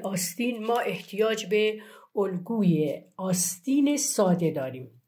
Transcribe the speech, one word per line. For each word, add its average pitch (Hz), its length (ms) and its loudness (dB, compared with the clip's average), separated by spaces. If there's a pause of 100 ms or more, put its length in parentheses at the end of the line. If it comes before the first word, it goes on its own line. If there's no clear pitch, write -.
آستین 220 600 -4
ما 233 120 2
احتیاج 214 680 -2
به 214 360 0 (340)
الگوی 180 840 2 (140)
آستین 269 800 0
ساده 175 540 2
داریم. 131 580 -8